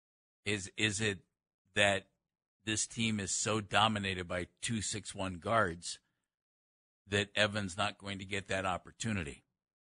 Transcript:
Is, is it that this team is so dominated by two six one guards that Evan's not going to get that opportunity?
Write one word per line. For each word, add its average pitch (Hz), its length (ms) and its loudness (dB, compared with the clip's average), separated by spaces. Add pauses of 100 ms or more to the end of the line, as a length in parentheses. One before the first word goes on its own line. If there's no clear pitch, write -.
(460)
Is, 101 320 -2
is 107 220 2
it 104 200 0 (560)
that 101 320 4 (580)
this 107 220 0
team 110 320 0
is 95 100 -2
so 110 320 0
dominated 101 640 2
by 90 200 -4 (120)
two 113 220 -2
six - 320 -6
one 95 220 -4
guards 90 640 0 (1080)
that 101 280 0
Evan's 101 420 0
not 104 220 -2
going 101 180 -8
to 95 80 -10
get 98 220 -6
that 95 180 -2
opportunity? 90 800 -4 (480)